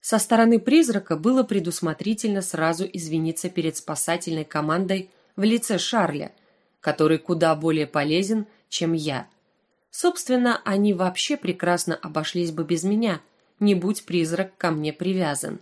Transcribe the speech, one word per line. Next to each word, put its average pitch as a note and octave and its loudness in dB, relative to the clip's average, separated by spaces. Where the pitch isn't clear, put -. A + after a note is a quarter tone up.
Со - 0
стороны A3+ 6
призрака A#3 4
было B3 2
предусмотрительно G3 -2
сразу E3 -2
извиниться E3 -4
перед D#3+ -2
спасательной D#3+ -4
командой F3+ -2
в G3 0
лице A3+ 2
Шарля, D#3+ -2
который D#3 2
куда D#3+ 2
более D#3 0
полезен, F#3+ 0
чем E3 -2
я. D3+ -4
Собственно, B3 0
они G3+ 2
вообще F#3 -2
прекрасно F3 -2
обошлись D#3+ -4
бы D#3+ -4
без E3 -2
меня – G#3 0
не G#3 4
будь F#3 -2
призрак E3+ -2
ко - -2
мне D3+ -2
привязан. F3+ -4